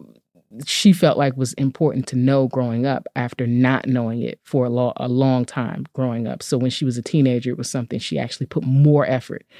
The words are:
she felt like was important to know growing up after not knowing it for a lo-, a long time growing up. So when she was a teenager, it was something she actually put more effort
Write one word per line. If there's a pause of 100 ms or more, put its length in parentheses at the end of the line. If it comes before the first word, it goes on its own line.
(640)
she
felt
like
was
important
to
know
growing
up
after
not
knowing
it
for
a
lo-,
a
long
time
growing
up.
So
when
she
was
a
teenager,
it
was
something
she
actually
put
more
effort (140)